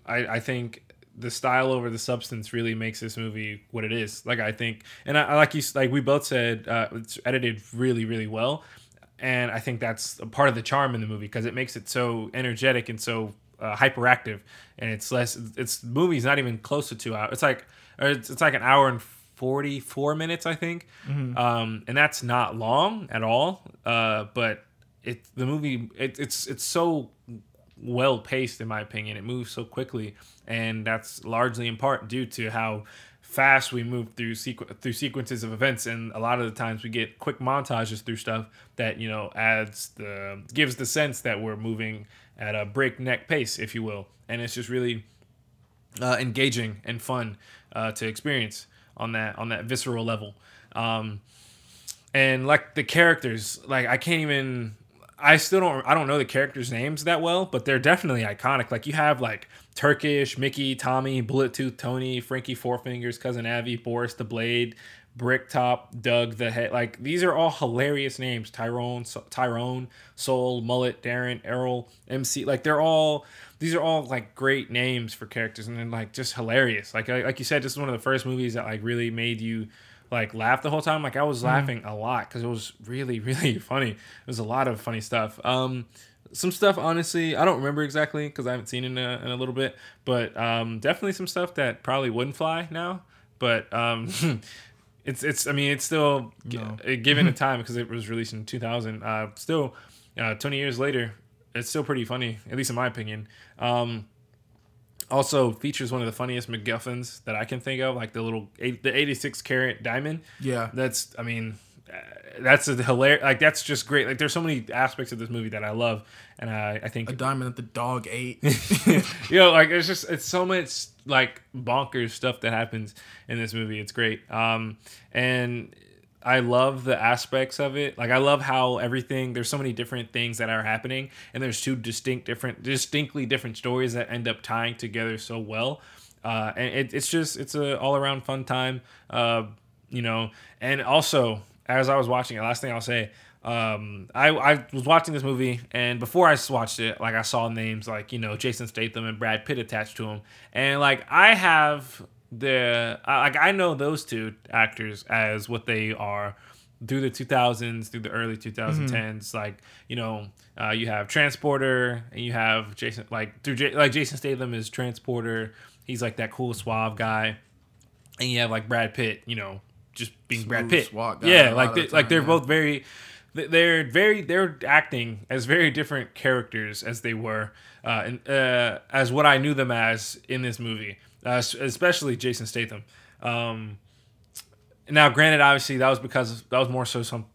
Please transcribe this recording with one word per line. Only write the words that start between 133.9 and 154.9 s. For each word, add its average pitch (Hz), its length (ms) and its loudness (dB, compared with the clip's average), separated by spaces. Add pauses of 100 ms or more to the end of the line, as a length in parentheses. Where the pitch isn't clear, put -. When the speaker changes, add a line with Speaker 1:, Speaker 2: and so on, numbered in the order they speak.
Speaker 1:
that 120 180 -4
end 120 160 -4
up 117 140 -4
tying 117 340 -2
together 113 420 -6
so 113 220 -10
well. 113 420 -4 (420)
Uh, 110 340 -2
and 123 160 -2
it, 135 200 -2
it's 135 140 -2
just, 160 300 0
it's 127 180 -10
a 143 240 -2
all-around 139 440 0
fun 135 220 -4
time, 127 360 -2 (280)
uh, 117 340 2 (460)
you 120 120 -4
know. 113 300 -2 (280)
And 135 220 0
also, 127 600 2 (260)
as 131 200 4
I 135 100 4
was 127 100 2
watching 123 300 0
it, 107 40 -6
last 117 200 -2
thing 131 120 -6
I'll 117 80 -6
say, 113 300 -2 (300)
um, 107 720 -4
I, 135 180 6
I 143 420 4
was 131 100 -4
watching 160 300 6
this 135 100 -2
movie, 127 380 0 (100)
and 123 260 0
before 170 300 4
I 156 60 8
s-, - 160 0
watched 117 320 -2
it, 113 180 -2
like, 110 160 -2
I 113 60 2
saw 117 260 0
names 110 400 -4
like, 107 240 -8
you 123 80 -6
know, 110 160 -4
Jason 120 320 -4
Statham 113 380 -6
and 110 120 -6
Brad 110 280 -2
Pitt 139 120 -4
attached 110 400 -6
to 110 120 -6
him, 107 120 -10 (300)
and, 139 300 0
like, 139 280 4
I 190 260 10
have 151 720 4 (280)
the, 120 720 2
I, 139 160 4
like, 139 160 4
I 175 160 6
know 180 220 2
those 143 280 -2
two 110 320 -6 (160)
actors 110 580 0